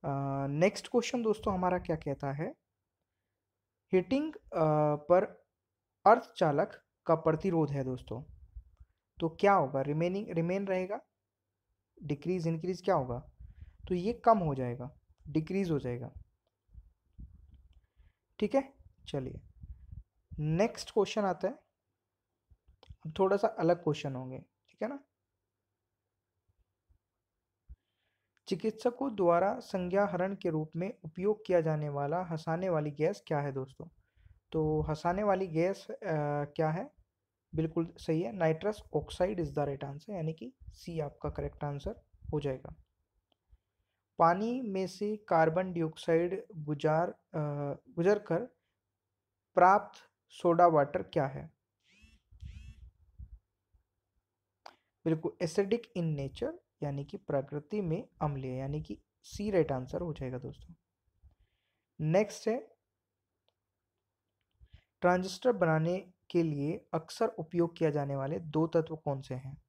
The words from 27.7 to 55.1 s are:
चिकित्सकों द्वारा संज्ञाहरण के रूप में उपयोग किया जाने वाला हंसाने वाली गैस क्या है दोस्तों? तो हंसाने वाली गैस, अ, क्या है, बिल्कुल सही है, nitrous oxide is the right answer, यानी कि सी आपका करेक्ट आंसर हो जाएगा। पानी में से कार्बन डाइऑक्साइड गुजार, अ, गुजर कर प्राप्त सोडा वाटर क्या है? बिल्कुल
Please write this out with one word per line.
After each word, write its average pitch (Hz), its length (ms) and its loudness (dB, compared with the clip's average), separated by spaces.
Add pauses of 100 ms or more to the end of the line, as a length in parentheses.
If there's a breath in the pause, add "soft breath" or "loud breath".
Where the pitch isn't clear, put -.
चिकित्सकों 220 680 -2
द्वारा 190 460 4
संज्ञाहरण 190 760 -2
के 180 140 -4
रूप 156 260 -2
में 185 180 -4 (100)
उपयोग 202 420 -2
किया 180 140 4
जाने 156 280 -2
वाला 143 340 -2
हंसाने 165 460 -4
वाली 151 220 0
गैस 151 360 -2
क्या 147 140 0
है 139 120 -4
दोस्तों? 135 360 -10 (640)
तो 156 300 2
हंसाने 175 400 0
वाली 190 240 2
गैस, 175 440 0
अ, 147 540 -2
क्या 156 260 0
है, 185 200 -4 (640)
बिल्कुल 160 440 -2
सही 160 240 0
है, 226 100 -6
nitrous 170 440 0 (200)
oxide 180 400 0
is 160 120 -2
the 143 180 0
right 143 180 -6
answer, 143 260 -12
यानी 160 220 -4
कि 226 200 -12 (160)
सी 165 320 -10
आपका 147 300 -6
करेक्ट 143 340 -8
आंसर 143 360 -6 (320)
हो 151 80 0
जाएगा। 135 340 -6 (1400)
पानी 208 440 4
में 190 240 -2
से 208 300 -4
कार्बन 175 560 2
डाइऑक्साइड 165 760 0 (100)
गुजार, 156 540 0
अ, - 300 -8 (500)
गुजर 190 280 4
कर 196 220 0 (1120)
प्राप्त 185 560 6 (180)
सोडा 175 380 6
वाटर 160 360 4
क्या 151 240 0
है? 139 280 -10 (3500 soft breath)
बिल्कुल 160 280 0 (100)